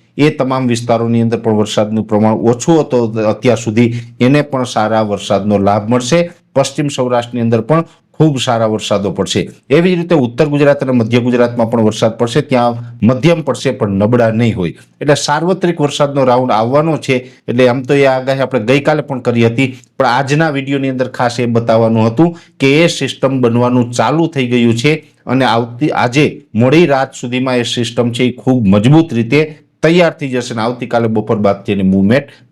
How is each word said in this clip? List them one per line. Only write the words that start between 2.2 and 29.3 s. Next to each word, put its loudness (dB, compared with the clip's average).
ઓછું 2
હતું -2
અત્યાર 0
સુધી, 0
એને 4
પણ -4
સારા -2
વરસાદનો -2
લાભ 0
મળશે. 0
પશ્ચિમ -2
સૌરાષ્ટ્રની -2
અંદર 0
પણ 0
ખૂબ 2
સારા 0
વરસાદો -2
પડશે. -4
એવી 2
જ -2
રીતે 0
ઉત્તર 0
ગુજરાત 2
અને -2
મધ્ય 2
ગુજરાતમાં 0
પણ 2
વરસાદ 0
પડશે, 0
ત્યાં 0
મધ્યમ 2
પડશે -4
પણ -4
નબળા 2
નહીં 0
હોય. -4
એટલે 2
સાર્વત્રિક -2
વરસાદનો 0
રાઉન્ડ 2
આવવાનો 0
છે. -4
એટલે 2
આમ -2
તો -2
એ 4
આગાહી 0
આપણે -2
ગઈકાલે 0
પણ -8
કરી 0
હતી, -2
પણ 2
આજના 0
વીડિયોની -4
અંદર -4
ખાસ -4
એ -2
બતાવવાનું 2
હતું 0
કે 4
એ 4
સિસ્ટમ -4
બનવાનું 2
ચાલુ 0
થઈ -4
ગયું 2
છે 0
અને 0
આવતી, -2
આજે 0
મોડી 4
રાત 0
સુધીમાં -4
એ 0
સિસ્ટમ -4
છે -2
એ 2
ખૂબ 0
મજબૂત 4
રીતે 0